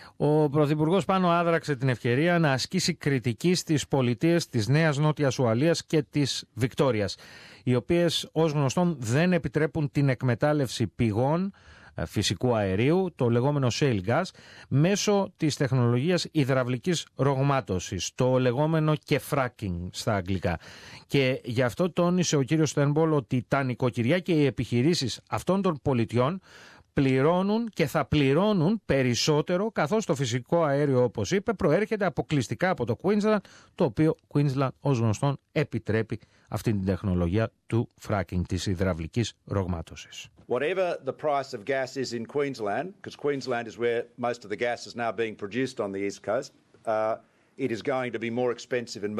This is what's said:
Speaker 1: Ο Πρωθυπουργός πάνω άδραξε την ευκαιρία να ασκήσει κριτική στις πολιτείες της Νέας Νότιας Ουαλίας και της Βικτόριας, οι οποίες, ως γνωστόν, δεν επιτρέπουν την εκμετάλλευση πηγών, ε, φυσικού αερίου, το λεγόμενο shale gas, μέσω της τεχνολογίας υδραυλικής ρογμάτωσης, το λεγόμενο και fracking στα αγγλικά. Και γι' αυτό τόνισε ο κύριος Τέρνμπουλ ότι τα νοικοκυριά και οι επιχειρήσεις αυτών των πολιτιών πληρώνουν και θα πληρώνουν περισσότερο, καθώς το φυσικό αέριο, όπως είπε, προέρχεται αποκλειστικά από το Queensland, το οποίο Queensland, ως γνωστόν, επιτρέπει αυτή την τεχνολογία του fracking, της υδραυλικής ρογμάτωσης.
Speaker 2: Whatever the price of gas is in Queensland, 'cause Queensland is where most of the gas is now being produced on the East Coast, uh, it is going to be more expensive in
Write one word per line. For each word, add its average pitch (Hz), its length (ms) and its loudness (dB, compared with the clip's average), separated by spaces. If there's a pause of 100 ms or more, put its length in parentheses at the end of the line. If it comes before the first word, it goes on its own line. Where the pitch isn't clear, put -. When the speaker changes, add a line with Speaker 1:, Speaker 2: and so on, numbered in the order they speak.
(180)
Speaker 1:
Ο 151 320 2
Πρωθυπουργός 156 560 2
πάνω 185 240 2
άδραξε 170 460 2
την 131 140 0
ευκαιρία 139 500 2
να 151 120 4
ασκήσει 170 420 -2
κριτική 135 600 0
στις - 340 0
πολιτείες 147 600 2
της 107 200 -2
Νέας 147 300 2
Νότιας 147 420 0
Ουαλίας 131 460 2
και 151 180 0
της - 500 -2
Βικτόριας, 110 600 0 (480)
οι 123 120 2
οποίες, 170 560 0
ως 156 200 2
γνωστόν, 151 480 0
δεν 143 340 2
επιτρέπουν 156 580 -2
την 139 180 2
εκμετάλλευση 131 800 0
πηγών, 135 680 0 (420)
ε, 82 100 -6
φυσικού 107 500 0
αερίου, 120 600 2
το 120 140 0
λεγόμενο 131 420 2
shale 127 360 0
gas, 143 160 0 (460)
μέσω 196 680 2
της 156 180 0
τεχνολογίας 131 760 2
υδραυλικής 131 840 0
ρογμάτωσης, 131 1000 0
το 127 220 2
λεγόμενο 151 580 2
και - 340 -2
fracking 101 600 -4
στα - 240 -2
αγγλικά. 92 440 -2 (480)
Και 139 360 0
γι' 123 180 -2
αυτό 156 300 0
τόνισε 175 440 0
ο 139 60 2
κύριος 156 320 0
Τέρνμπουλ 151 400 2
ότι 127 340 -2
τα 139 160 0
νοικοκυριά 127 560 0
και 180 120 -4
οι 151 140 4
επιχειρήσεις 127 720 0 (100)
αυτών 185 320 -2
των 170 200 -2
πολιτιών 127 600 0 (520)
πληρώνουν 180 800 2
και 160 120 0
θα 143 200 -2
πληρώνουν 165 800 2
περισσότερο, 160 840 0
καθώς 185 340 -2
το 160 100 0
φυσικό 127 480 0
αέριο, 139 400 4
όπως 110 280 -2
είπε, 196 220 0
προέρχεται 196 520 0
αποκλειστικά 147 640 0
από 139 160 -2
το 113 160 -2
Queensland, 208 360 2 (380)
το 196 80 0
οποίο 156 320 2 (120)
Queensland, 139 420 0 (100)
ως 139 180 0
γνωστόν, 117 420 0 (120)
επιτρέπει 110 680 -2 (280)
αυτή - 240 -2
την 98 140 0
τεχνολογία 92 640 0 (160)
του 113 220 -2 (180)
fracking, 92 400 -2
της 90 180 -4
υδραυλικής 92 680 -2 (120)
ρογμάτωσης. - 840 -6 (200)
Speaker 2:
Whatever 170 500 -2 (120)
the - 60 -8 (100)
price 139 320 -2
of 104 60 -10
gas 131 260 -2 (140)
is 117 140 -6
in 113 80 -6 (100)
Queensland, 131 520 -4 (140)
'cause - 140 -14 (100)
Queensland 123 460 -4
is 90 120 -18
where 120 180 0 (260)
most 120 180 -4
of 95 80 -18
the 92 120 -8
gas 117 140 -2 (100)
is 85 140 -18
now 117 80 -2 (100)
being 107 220 -4
produced 127 400 -6
on 101 120 -4
the 98 120 -6
East 98 220 -8
Coast, 135 200 -2 (360)
uh, 110 300 0 (500)
it 123 100 -2
is 98 60 -12 (140)
going 123 200 -4
to 107 100 -6
be 117 60 -4 (100)
more 123 140 0
expensive 120 520 -6
in 107 120 -4